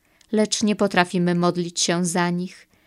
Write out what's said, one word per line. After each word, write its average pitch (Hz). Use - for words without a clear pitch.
lecz 214
nie 208
potrafimy 180
modlić 175
się 175
za 175
nich. 175